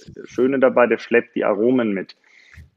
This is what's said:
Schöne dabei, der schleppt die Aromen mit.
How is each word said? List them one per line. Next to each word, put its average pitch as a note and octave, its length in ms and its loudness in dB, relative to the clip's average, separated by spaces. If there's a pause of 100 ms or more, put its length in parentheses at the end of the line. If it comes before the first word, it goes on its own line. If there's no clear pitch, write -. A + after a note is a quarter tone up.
(240)
Schöne C3 360 -2
dabei, B2 280 2
der A2+ 120 0
schleppt - 360 -2
die - 80 -4
Aromen A2+ 500 0
mit. F#2 220 -10 (600)